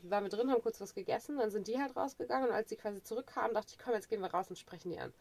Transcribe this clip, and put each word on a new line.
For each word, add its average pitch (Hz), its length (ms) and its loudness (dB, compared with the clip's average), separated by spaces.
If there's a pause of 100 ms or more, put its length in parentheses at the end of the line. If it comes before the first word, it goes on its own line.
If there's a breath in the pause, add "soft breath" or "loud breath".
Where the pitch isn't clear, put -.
(100)
waren 202 140 4
wir 196 40 -2
drin, 233 220 2
haben 240 100 6
kurz 226 220 0
was 196 120 -8
gegessen, 220 440 -2
dann 220 120 4
sind 202 180 0
die 240 100 2
halt 269 180 0
rausgegangen 262 540 2
und 202 40 4
als 226 140 2
die 220 80 -6
quasi 208 260 -6
zurückkamen, 220 520 -2
dachte 208 180 0
ich, - 100 -20
komm, 247 120 2
jetzt 202 160 -2
gehen 214 100 2
wir 185 80 0
raus 180 220 0
und 175 80 -10
sprechen - 320 -8
die - 80 -4
an. 127 220 -6